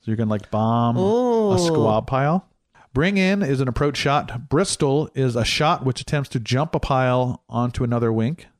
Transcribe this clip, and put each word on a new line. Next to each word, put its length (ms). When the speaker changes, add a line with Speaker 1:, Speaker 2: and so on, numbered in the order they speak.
Speaker 1:
So 100
you 60
can, 120
like, 220
bomb 460
Speaker 2:
Ooh. 560
Speaker 1:
a 60
squab 480
pile. 380
Bring 240
in 240
is 200
an 80
approach 280
shot. 520
Bristol 680
is 220
a 80
shot 400
which 160
attempts 300
to 100
jump 340
a 40
pile 680
onto 380
another 260
wink. 360